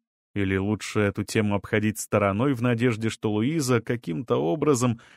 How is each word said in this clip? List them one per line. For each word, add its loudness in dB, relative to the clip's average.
или 0
лучше -2
эту 0
тему 0
обходить 0
стороной 0
в -6
надежде, 0
что -2
Луиза 0
каким-то -4
образом 0